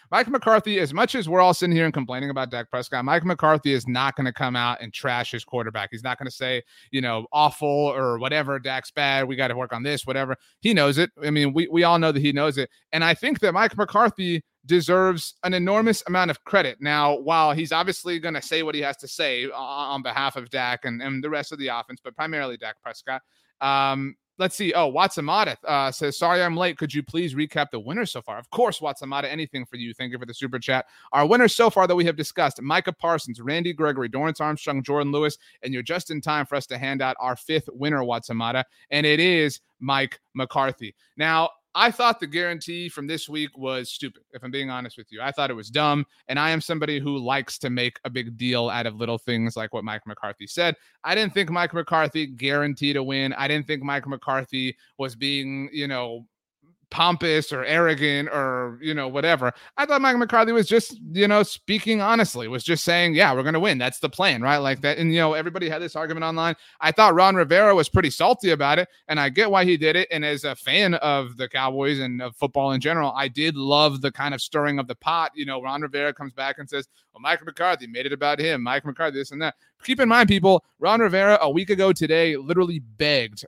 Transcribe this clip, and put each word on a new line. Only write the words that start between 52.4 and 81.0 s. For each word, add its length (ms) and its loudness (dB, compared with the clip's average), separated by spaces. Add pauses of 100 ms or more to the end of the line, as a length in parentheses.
a 60 -2
win. 300 -2
I 140 -2
didn't 200 -2
think 160 -6
Mike 240 -4
McCarthy 720 -4 (200)
was 180 -6
being, 560 -6
you 160 -6
know, 380 -8 (640)
pompous 640 0
or 120 -6
arrogant 640 2
or, 520 -4
you 140 -4
know, 120 -4
whatever. 460 2 (240)
I 80 2
thought 160 2
Mike 160 4
McCarthy 360 4
was 140 4
just, 320 0 (120)
you 160 4
know, 160 6
speaking 580 -2
honestly, 460 2
was 160 -6
just 200 0
saying, 300 2
"Yeah, 180 6
we're 120 0
gonna 160 0
win. 180 2
That's 220 -4
the 100 -4
plan," 320 0
right? 160 4
Like 240 -2
that. 160 0
And, 160 2
you 60 2
know, 160 2
everybody 340 -4
had 140 -6
this 120 -10
argument 280 -2
online. 320 -2 (260)
I 100 4
thought 220 8
Ron 220 8
Rivera 400 6
was 140 4
pretty 200 4
salty 400 2
about 300 4
it, 100 -2 (180)
and 120 0
I 100 2
get 220 2
why 140 4
he 120 4
did 200 2
it. 120 2
And 160 -4
as 200 -4
a 100 -4
fan 400 2
of 420 -2
the 100 -6
Cowboys 520 -2
and 240 -6
of 120 -10
football 360 0
in 100 0
general, 340 0
I 120 -2
did 280 -2
love 460 2
the 100 -4
kind 220 -6
of 80 -8
stirring 380 -2
of 80 -6
the 80 -10
pot. 400 -2
You 100 -8
know, 160 -8
Ron 220 -6
Rivera 280 -4
comes 220 -14
back 240 -6
and 100 -16
says, 200 -8 (260)
"Well, 80 -20
Mike 240 -2
McCarthy 400 -2
made 220 -6
it 60 -4
about 260 0
him. 240 -2
Mike 200 -2
McCarthy, 360 -4
this 100 -8
and 140 -8
that." 100 -4 (300)
Keep 160 -2
in 100 4
mind, 180 8
people, 380 6 (140)
Ron 220 4